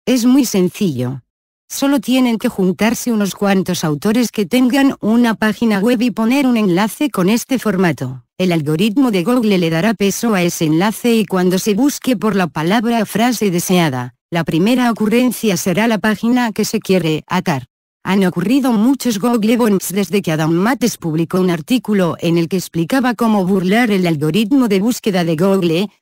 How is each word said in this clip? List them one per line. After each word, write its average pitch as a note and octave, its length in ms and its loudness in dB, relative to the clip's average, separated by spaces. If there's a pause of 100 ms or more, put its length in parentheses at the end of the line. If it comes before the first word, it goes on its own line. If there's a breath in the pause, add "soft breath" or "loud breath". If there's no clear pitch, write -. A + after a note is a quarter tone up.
Es A#3+ 200 2
muy B3+ 200 4
sencillo. D3 800 -2 (480)
Solo C#4 280 0
tienen B3 380 0
que A#3 120 -2
juntarse G#3 640 0
unos G3+ 240 -2
cuantos F#3+ 480 0
autores G#3 480 0
que G#3 140 -2
tengan C4 560 2
una A3+ 340 2
página G#3+ 440 0
web A3+ 220 0
y B3 100 0
poner B3 340 0
un B3 120 2
enlace G#3+ 520 0
con F#3 200 0
este A#3 280 0
formato. E3 680 -2 (140)
El F3+ 140 0
algoritmo F#3+ 580 0
de F#3 120 0
Google A3 340 2
le E3 120 0
dará E3+ 240 0
peso G3+ 400 -2
a F3+ 80 0
ese F3 240 -2
enlace G3 480 0
y A3 120 2
cuando F#3 340 0
se G#3 160 0
busque B3+ 400 0
por G3+ 220 -2
la F#3 100 0
palabra G#3+ 560 0
o - 20 -4
frase A3 460 0
deseada, D#3+ 640 0 (160)
la E3+ 140 -2
primera A#3+ 440 2
ocurrencia G#3+ 680 0
será G3+ 300 0
la A3 120 0
página A3+ 540 0
que G#3+ 100 -2
se G#3+ 160 -4
quiere D#3+ 480 0
atar. E3 380 -2 (380)
Han F#3+ 200 0
ocurrido A3+ 480 0
muchos A#3 480 0
Google A#3 380 0
Bombs G#3 340 0
desde G3 300 -2
que E3+ 100 -4
Adam D#3 220 0
Mattes A3 440 0
publicó E3 440 -2
un F#3 100 2
artículo F#3 720 -2
en E3+ 160 0
el E3+ 100 0
que F#3+ 100 -2
explicaba A3 560 -2
cómo G#3+ 320 0
burlar G3+ 460 2
el F#3 160 0
algoritmo G3 600 0
de G3 100 2
búsqueda F#3+ 460 -2
de E3 100 0
Google, F#3 540 0 (120 loud breath)